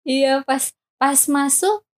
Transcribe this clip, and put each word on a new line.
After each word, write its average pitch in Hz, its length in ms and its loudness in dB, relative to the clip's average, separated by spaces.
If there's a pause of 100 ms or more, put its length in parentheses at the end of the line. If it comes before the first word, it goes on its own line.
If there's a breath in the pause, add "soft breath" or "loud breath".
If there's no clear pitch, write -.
Iya, 269 260 2 (140)
pas, 269 240 -4 (240)
pas 277 320 0
masuk, 294 560 0 (140)